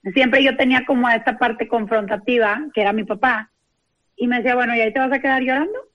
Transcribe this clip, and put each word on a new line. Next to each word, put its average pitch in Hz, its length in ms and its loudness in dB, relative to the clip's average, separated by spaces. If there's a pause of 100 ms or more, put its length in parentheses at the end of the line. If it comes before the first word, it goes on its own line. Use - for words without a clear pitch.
(140)
siempre 269 280 4
yo 269 140 2
tenía 254 280 2
como 247 240 2
esta 226 300 0
parte 233 300 -2
confrontativa, 214 920 0 (140)
que 220 60 0
era 202 120 2
mi 214 120 -4
papá, 220 480 -2 (640)
y 247 100 -4
me 240 120 0
decía, 247 180 0
"Bueno, 240 180 0
¿y 233 60 0
ahí 220 120 0
te 247 60 -4
vas 262 140 0
a 277 80 -2
quedar 262 220 0
llorando 294 360 -2 (160)